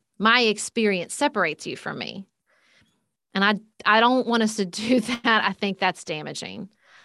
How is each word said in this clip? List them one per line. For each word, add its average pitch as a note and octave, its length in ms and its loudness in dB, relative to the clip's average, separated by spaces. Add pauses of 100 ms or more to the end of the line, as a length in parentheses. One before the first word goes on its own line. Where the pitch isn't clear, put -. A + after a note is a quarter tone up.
(180)
My A3+ 240 4
experience G#3+ 720 -2
separates G3 520 -2
you D3+ 100 -8
from - 220 -10
me. - 280 -12 (1040)
And F#3+ 100 -2
I, G#3 160 2 (260)
I G#3+ 140 6
don't B3 280 4
want A3+ 180 2
us G#3+ 120 -2
to G3+ 100 -2
<laughs> - 0 -
do A3 340 0
that. A#3 440 0
I G3 100 0
think G3 240 -4
that's F#3 260 -2
damaging. D3+ 640 -10 (360)